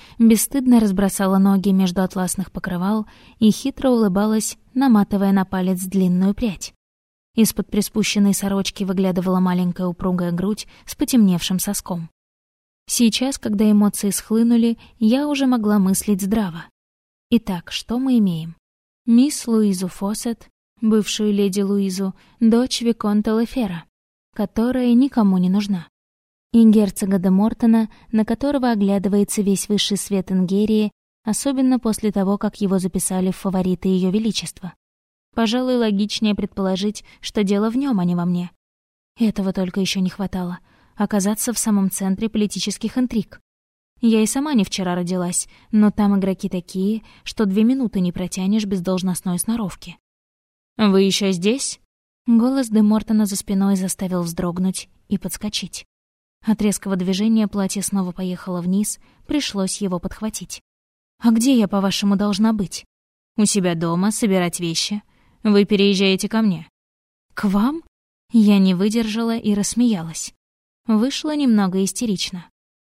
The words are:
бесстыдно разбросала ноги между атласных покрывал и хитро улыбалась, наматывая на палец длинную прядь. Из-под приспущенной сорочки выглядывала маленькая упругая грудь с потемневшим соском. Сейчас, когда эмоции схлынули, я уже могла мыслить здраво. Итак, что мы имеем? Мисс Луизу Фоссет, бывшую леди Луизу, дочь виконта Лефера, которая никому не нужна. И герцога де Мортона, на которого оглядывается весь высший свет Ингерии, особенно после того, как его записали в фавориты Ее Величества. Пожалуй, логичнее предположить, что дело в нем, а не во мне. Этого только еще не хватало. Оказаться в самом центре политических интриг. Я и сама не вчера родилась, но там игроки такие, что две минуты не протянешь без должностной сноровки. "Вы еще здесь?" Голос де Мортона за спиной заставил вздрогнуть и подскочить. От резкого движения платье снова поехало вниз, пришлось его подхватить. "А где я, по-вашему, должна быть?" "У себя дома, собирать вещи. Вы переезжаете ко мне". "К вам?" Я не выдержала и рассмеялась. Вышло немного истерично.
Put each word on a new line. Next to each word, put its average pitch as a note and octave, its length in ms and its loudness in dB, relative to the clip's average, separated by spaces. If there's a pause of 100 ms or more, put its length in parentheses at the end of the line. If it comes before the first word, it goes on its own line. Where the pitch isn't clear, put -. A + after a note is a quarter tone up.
(180)
бесстыдно A#3 600 4
разбросала G3 580 0
ноги G3 320 4
между F#3+ 320 2
атласных F#3 480 -4
покрывал F#3+ 560 -4 (320)
и G#3+ 140 6
хитро C4+ 380 -2
улыбалась, G#3+ 680 0 (160)
наматывая G#3 560 4
на G3 140 2
палец F#3 400 -2
длинную F#3 500 2
прядь. G3+ 400 -6 (640)
Из-под G#3+ 340 2
приспущенной G3+ 640 0
сорочки G3 480 -4
выглядывала F#3 560 0
маленькая F3+ 480 0
упругая F3+ 460 -4
грудь F#3 340 -4 (180)
с - 120 -16
потемневшим F#3+ 640 2
соском. F3 500 -6 (760)
Сейчас, A#3+ 520 0
когда G#3+ 320 0
эмоции G#3 400 2
схлынули, A#3 680 0 (200)
я B3+ 300 2
уже C#4 180 0
могла G#3+ 320 2
мыслить F#3+ 440 0
здраво. F#3+ 420 -4 (680)
Итак, G3+ 400 -2
что - 300 -8
мы C4 180 0
имеем? E3 380 -2 (500)
Мисс B3 400 2
Луизу G3+ 400 0
Фоссет, A3 600 -8 (320)
бывшую G#3+ 520 2
леди G3+ 280 0
Луизу, G3 540 -2 (260)
дочь A#3 420 2
виконта A3 560 0
Лефера, G3+ 460 -4 (500)
которая A#3+ 600 0
никому A3+ 440 4
не F3+ 100 2
нужна. G3 380 -2 (640)
И A3+ 160 8
герцога G3+ 520 4
де F#3+ 100 2
Мортона, A3 580 2 (220)
на A3 140 2
которого B3+ 480 0
оглядывается G3+ 680 0
весь F#3+ 280 0
высший G3+ 280 0
свет F#3+ 360 -4
Ингерии, G#3 580 0 (320)
особенно C4 560 0
после A3 320 -2
того, G3 280 0
как - 220 -6
его F#3+ 200 0
записали F#3 500 -2
в F3+ 60 -6
фавориты F#3 520 -2
Ее F#3 220 2
Величества. F#3+ 640 -4 (600)
Пожалуй, B3 420 0
логичнее G#3 580 0
предположить, G3 680 -4 (160)
что - 240 -2
дело G3+ 260 0
в A3+ 60 -4
нем, C4 240 0
а F3 40 0
не F3 120 0
во F3 80 -2
мне. F3 260 -2 (680)
Этого G3+ 340 0
только F#3 280 -4
еще F#3+ 200 -2
не F#3 100 0
хватало. F3+ 480 -8 (380)
Оказаться G#3 560 -2
в G#3+ 60 -8
самом G3 320 0
центре F#3+ 380 -4
политических G#3 680 -4
интриг. A#3+ 420 -4 (600)
Я A3 220 4
и G#3+ 40 2
сама C#4+ 280 -2
не G3+ 100 4
вчера F3+ 300 -4
родилась, F3+ 540 -4 (220)
но G#3+ 200 4
там G3+ 280 2
игроки F#3+ 300 -4
такие, F#3+ 540 -6 (200)
что - 220 -4
две G3+ 200 2
минуты A#3+ 360 0
не F3+ 120 0
протянешь F#3+ 520 -2
без G3 160 -4
должностной F3+ 580 -4
сноровки. G3+ 600 -8 (800)
"Вы G3 260 4
еще G3 300 0
здесь?" G3+ 480 -4 (460)
Голос A#3+ 420 2
де G#3+ 140 2
Мортона G#3+ 440 2
за G3 100 -6
спиной G3 400 0
заставил F#3 460 -4
вздрогнуть F3 640 -4 (200)
и G3 100 -2
подскочить. - 680 -10 (600)
От G#3+ 180 0
резкого G3 340 -2
движения G3+ 520 0
платье G3 340 -4
снова F#3 300 -4
поехало F3+ 480 -8
вниз, F#3+ 380 -2 (280)
пришлось G3+ 540 -4
его F#3 180 -4
подхватить. - 640 -10 (560)
"А A#3 120 2
где A#3 280 4
я, G#3 100 2
по-вашему, G3 480 0
должна G#3 360 0
быть?" G3+ 320 -6 (520)
"У G#3 80 2
себя F3+ 300 0
дома, E3+ 360 0
собирать F#3 500 0
вещи. F3 420 -4 (400)
Вы G#3 220 4
переезжаете G3 640 2
ко A3 140 -2
мне". E3+ 260 -2 (680)
"К - 100 -4
вам?" A3 380 0 (500)
Я G#3 260 6
не F#3 160 4
выдержала A3+ 640 -2
и G#3+ 180 -2
рассмеялась. G3+ 800 -2 (520)
Вышло C4 480 0
немного G#3 480 2
истерично. F#3+ 640 -6 (440)